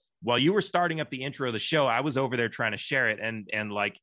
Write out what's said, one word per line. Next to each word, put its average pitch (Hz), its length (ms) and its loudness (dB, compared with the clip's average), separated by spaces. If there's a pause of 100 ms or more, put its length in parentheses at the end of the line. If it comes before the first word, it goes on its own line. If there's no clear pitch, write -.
(240)
while 120 140 2
you 147 160 4
were 208 80 4
starting 175 400 0
up 139 80 -6
the 131 140 -8
intro 139 240 -4
of 120 60 -2
the 110 60 -4
show, 143 280 2
I 120 140 2
was 143 140 -2
over 131 220 0
there 117 100 2
trying 110 260 -2
to 101 40 -6
share 131 320 0
it, 107 100 -2
and, 110 320 -6
and, 107 200 -4
like, 101 320 -2